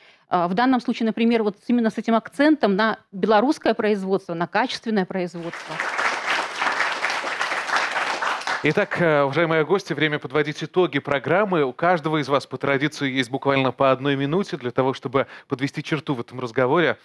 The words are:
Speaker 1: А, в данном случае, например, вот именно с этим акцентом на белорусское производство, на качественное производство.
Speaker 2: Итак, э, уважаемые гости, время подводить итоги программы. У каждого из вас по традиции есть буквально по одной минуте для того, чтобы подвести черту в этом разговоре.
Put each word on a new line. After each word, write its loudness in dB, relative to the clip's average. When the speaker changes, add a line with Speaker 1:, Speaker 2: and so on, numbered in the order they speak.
Speaker 1:
А, 2
в -2
данном 4
случае, -2
например, 2
вот -2
именно 2
с -4
этим 2
акцентом 4
на 0
белорусское 2
производство, -2
на -2
качественное -2
производство. -8
Speaker 2:
Итак, 0
э, 4
уважаемые 0
гости, -2
время 0
подводить -2
итоги 0
программы. 0
У -2
каждого 0
из -4
вас 0
по -8
традиции -2
есть -2
буквально 0
по 4
одной 0
минуте -2
для -6
того, 0
чтобы -2
подвести -4
черту -4
в -4
этом -12
разговоре. 2